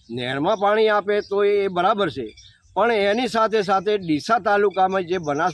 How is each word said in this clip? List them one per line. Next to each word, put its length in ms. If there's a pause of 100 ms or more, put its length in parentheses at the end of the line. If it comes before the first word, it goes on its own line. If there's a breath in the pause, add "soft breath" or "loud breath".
નહેરમાં 480
પાણી 300
આપે 340
તો 220
એ 240
બરાબર 420
છે, 260 (380 soft breath)
પણ 180
એની 360
સાથે 340
સાથે 360
ડીસા 420
તાલુકામાં 640
જે 140
બનાસ 360